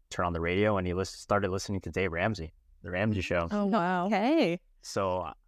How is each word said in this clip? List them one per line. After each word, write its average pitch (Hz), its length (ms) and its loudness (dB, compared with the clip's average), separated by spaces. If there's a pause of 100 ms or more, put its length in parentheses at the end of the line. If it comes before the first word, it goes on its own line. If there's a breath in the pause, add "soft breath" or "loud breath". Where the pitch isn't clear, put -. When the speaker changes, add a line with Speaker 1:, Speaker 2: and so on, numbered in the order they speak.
Speaker 1:
turned 90 180 -2
on 87 60 0
the 82 80 -2
radio 98 360 2
and 90 100 0
he 87 60 0
lis-, 92 180 -2
started 101 400 0
listening 95 300 -2
to 82 100 -8
Dave 90 200 0
Ramsey, 85 420 -2 (280)
The 90 100 -10
Ramsey 98 300 2
Show. 85 300 0
Speaker 2:
Oh, 208 140 0
wow. 185 420 0
Speaker 3:
Okay. 214 520 2 (220)
Speaker 1:
So 92 500 -2 (160)